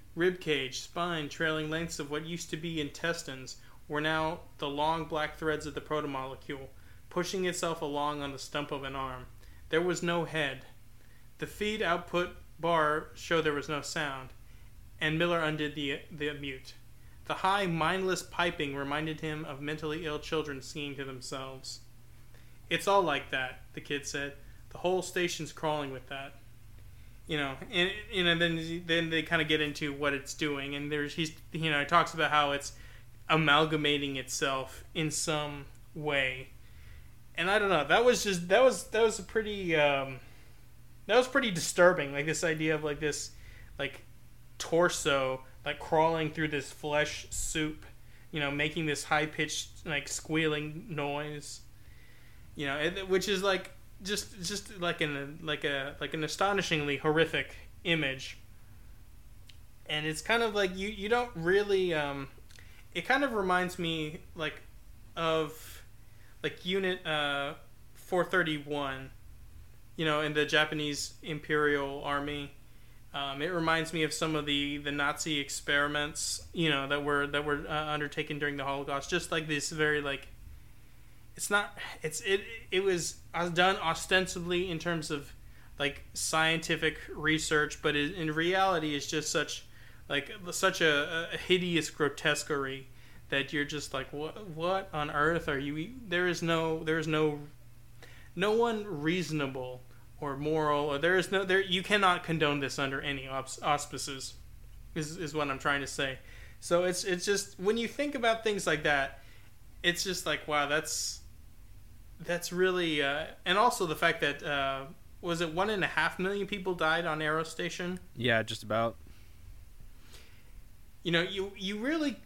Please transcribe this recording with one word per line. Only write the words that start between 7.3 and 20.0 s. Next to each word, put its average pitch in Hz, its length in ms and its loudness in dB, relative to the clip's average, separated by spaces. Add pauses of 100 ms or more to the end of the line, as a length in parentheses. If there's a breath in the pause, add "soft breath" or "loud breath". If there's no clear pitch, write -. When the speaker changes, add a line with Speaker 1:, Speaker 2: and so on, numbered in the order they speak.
Speaker 1:
itself 170 380 0
along 143 400 0
on 139 80 -4
the 131 80 -10
stump 147 320 -4
of 139 120 -4
an 135 120 -6
arm. 131 320 -6 (420 soft breath)
There 160 140 4
was 180 180 2
no 170 240 2
head. 143 400 -2 (720 soft breath)
The 156 80 -6
feed 208 380 -2
output 175 460 2 (280)
bar 156 580 4
showed 165 280 2
there 156 80 4
was 143 160 -2
no 147 140 -2
sound, 135 480 -4 (720 soft breath)
and 160 180 4
Miller 175 220 4
undid 151 340 0
the, 147 240 -2 (100)
the 147 260 -4
mute. 139 380 -10 (520 soft breath)
The 156 80 -4
high, 190 320 4
mindless 175 580 2
piping 160 540 0
reminded 151 420 -2
him 156 240 -4
of 147 160 -8
mentally 156 460 -4